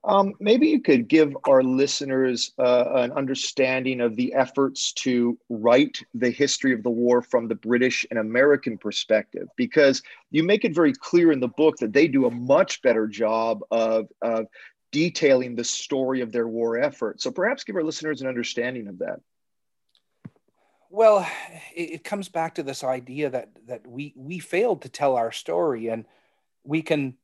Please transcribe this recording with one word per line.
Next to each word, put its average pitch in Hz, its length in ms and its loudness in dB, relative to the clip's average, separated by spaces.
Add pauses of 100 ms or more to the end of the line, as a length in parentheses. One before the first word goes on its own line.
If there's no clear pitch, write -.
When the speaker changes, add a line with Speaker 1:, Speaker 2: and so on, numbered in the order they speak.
Speaker 1:
Um, 196 340 2
maybe 233 300 4
you 302 120 2
could 120 280 2
give 151 280 4 (100)
our 135 160 6
listeners, 131 960 -2
uh, 123 260 4 (100)
an 123 180 0
understanding 131 880 -2
of 117 140 0
the 123 180 -2
efforts 135 600 -2
to 120 440 0 (140)
write 120 500 2 (140)
the 120 160 0
history 135 420 0
of 110 120 -4
the 123 60 -2
war 120 300 2
from 117 280 -2
the 110 80 -2
British 123 520 0
and 117 100 -4
American 123 600 2
perspective, 104 800 -4
because 135 440 2 (300)
you 160 140 2
make 208 200 2
it 180 100 0
very 156 180 4
clear 170 400 4
in 135 80 0
the 123 80 -2
book 151 300 2
that 110 140 -4
they 147 140 6
do 135 200 2
a 117 40 2
much 131 500 0
better 110 280 2
job 110 520 -2 (120)
of, 113 360 0 (140)
of 113 240 -2 (460)
detailing 135 640 2
the 117 80 -6
story 131 560 -4
of 117 100 -6
their 117 160 -2
war 117 320 -2
effort. 123 420 -4
So 127 120 -6
perhaps 220 320 -2
give 202 120 -8
our 165 80 -2
listeners 156 380 -6
an 131 60 -6
understanding 120 580 -6
of 92 140 -14
that. - 200 -8 (1700)
Speaker 2:
Well, 208 380 6 (460)
it, 165 160 -8
it 160 140 -14
comes 196 260 -8
back 160 240 -4
to 160 80 -6
this 135 200 -8
idea 131 460 -6
that, 120 220 -6 (160)
that 120 200 -14
we, 131 300 -14
we 143 220 -14
failed 185 440 -2
to 135 60 -18
tell 135 280 0
our 113 160 -2
story, 151 560 -4
and 113 180 -6 (580)
we 156 160 -2
can 143 440 -4